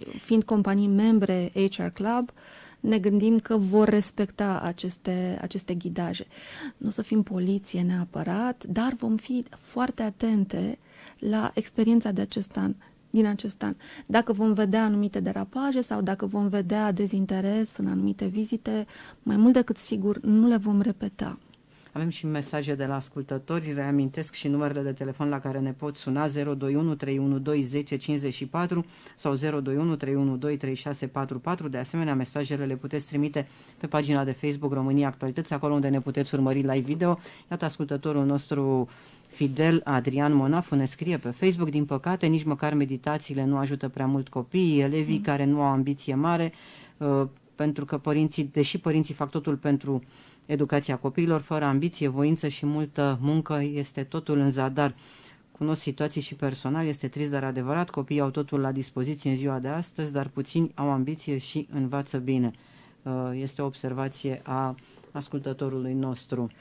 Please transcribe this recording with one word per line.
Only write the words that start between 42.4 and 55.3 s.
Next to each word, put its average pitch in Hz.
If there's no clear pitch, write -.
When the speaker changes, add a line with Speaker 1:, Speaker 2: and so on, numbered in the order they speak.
Speaker 2:
măcar 151
meditațiile 139
nu 139
ajută 139
prea 131
mult 135
copiii, 151
elevii 151
Speaker 1:
Mm. -
Speaker 2:
care 143
nu 143
au 139
ambiție 135
mare, 165
uh, 139
pentru 151
că 143
părinții, 151
deși 147
părinții 156
fac 143
totul 151
pentru 139
educația 143
copiilor, 160
fără 151
ambiție, 143
voință 147
și 143
multă 147
muncă, 151
este 143
totul 156
în 139
zadar. 135